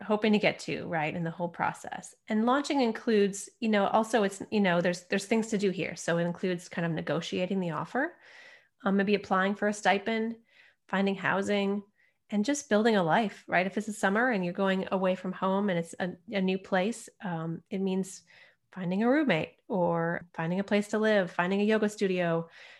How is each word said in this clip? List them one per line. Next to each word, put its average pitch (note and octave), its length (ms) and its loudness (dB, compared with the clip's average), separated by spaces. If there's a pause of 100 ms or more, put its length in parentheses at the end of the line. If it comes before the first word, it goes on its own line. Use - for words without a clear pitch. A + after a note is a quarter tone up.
hoping G#3+ 280 2
to G#3 80 6
get F3 200 2
to, - 260 -6
right, D#3 280 -2
in F3 80 -6
the E3 80 -4
whole F3 180 -6
process. - 640 -6 (140)
And G#3+ 180 0
launching C#4 360 2
includes, G#3+ 680 0 (120)
you A3+ 80 -2
know, G3+ 180 4
also A3 380 2
it's, - 260 -2
you G#3+ 100 2
know, F3 200 4
there's, F3 220 0
there's - 240 -2
things A3 220 2
to G#3 100 0
do G3 120 2
here. E3+ 240 -4
So E3+ 240 0
it F3 60 2
includes F3 440 -4
kind E3+ 160 -4
of E3 60 0
negotiating F3 680 -2
the F3 100 -2
offer, B3 440 -4 (680)
um, G3 120 2
maybe G3 180 2
applying F#3+ 400 0
for G#3 140 -2
a G#3 40 0
stipend, A3 600 0 (540)
finding G3 260 0
housing, G3 680 0 (460)
and G#3 140 2
just C#4+ 240 -2
building A3 280 4
a F#3+ 80 4
life, G3 420 2
right? F3 200 2
If G3 120 -4
it's G3+ 80 -2
a G#3 60 -6
summer G#3+ 380 2
and F#3+ 140 0
you're F3 80 -2
going F#3+ 380 0
away F#3 240 2
from F#3 160 -6
home F#3+ 400 0
and E3+ 80 0
it's E3+ 220 -6
a, F#3 100 -4 (220)
a G3 80 0
new F#3+ 180 2
place, F#3+ 500 -2 (140)
um, E3 480 -6
it F#3+ 100 -4
means F#3+ 420 -4 (500)
finding F#3 320 -2
a A#3+ 40 2
roommate B3+ 440 2 (160)
or E3+ 680 0
finding E3+ 240 -4
a G3 60 -2
place G3+ 240 0
to A3 100 -2
live, G#3+ 320 2
finding F#3+ 300 0
a G#3 40 2
yoga G#3+ 240 2
studio. F3 600 0 (320)